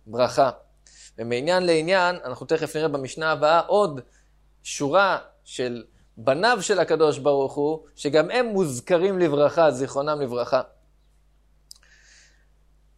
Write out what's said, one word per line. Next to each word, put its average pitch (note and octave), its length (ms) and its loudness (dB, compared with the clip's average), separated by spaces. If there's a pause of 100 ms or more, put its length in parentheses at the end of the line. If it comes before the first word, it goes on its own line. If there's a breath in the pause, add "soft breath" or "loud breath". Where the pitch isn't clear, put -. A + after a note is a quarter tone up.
ברכה." A#2+ 420 2 (680 loud breath)
ומעניין C3+ 480 -2
לעניין, F3 580 2
אנחנו B2+ 220 -10
תכף D3+ 300 -2
נראה D#3 120 -2
במשנה D3 440 -4
הבאה D3+ 280 4
עוד E3 420 0 (640)
שורה E3 540 0 (260)
של A#2+ 400 -8 (340)
בניו D#3+ 440 0
של F#3 180 0
הקדוש D#3 400 2
ברוך C#3 340 0
הוא, D3+ 300 -4 (120)
שגם D#3 360 0
הם B3 140 0
מוזכרים F#3 760 0
לברכה, D3 520 4
זיכרונם C#3 500 -4
לברכה. B2 400 -2 (2250 soft breath)